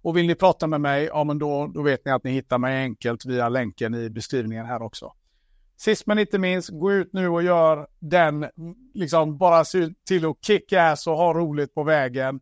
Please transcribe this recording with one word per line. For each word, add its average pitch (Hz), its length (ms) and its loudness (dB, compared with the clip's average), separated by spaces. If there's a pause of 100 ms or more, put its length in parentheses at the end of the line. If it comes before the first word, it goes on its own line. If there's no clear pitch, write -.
Och 170 160 -2
vill 170 100 2
ni 170 80 2
prata 170 320 2
med 151 140 -2
mig, 143 240 0
ja, 151 180 -4
men 147 160 -2
då, 147 280 -4
då 151 140 -8
vet 143 240 0
ni 139 60 -2
att 127 120 0
ni 127 80 -4
hittar 131 260 -2
mig 131 260 -2
enkelt 117 420 -6
via 123 240 -2
länken 117 460 -4
i 117 140 -6
beskrivningen 113 560 -6
här 120 160 -8
också. - 320 -14 (640)
Sist - 300 -2
men 214 120 2
inte 202 200 0
minst, 180 300 -2
gå 185 240 -2
ut 190 200 -2
nu 185 160 -2
och 170 140 0
gör 160 440 4 (120)
den, 151 480 2 (460)
liksom, 156 440 0
bara 170 280 6
se 170 240 0 (180)
till 175 180 0
att - 200 -4
kicka 190 380 2
ass 156 240 0
och 156 100 0
ha 170 160 2
roligt 147 400 -2
på 151 100 -4
vägen. 131 580 0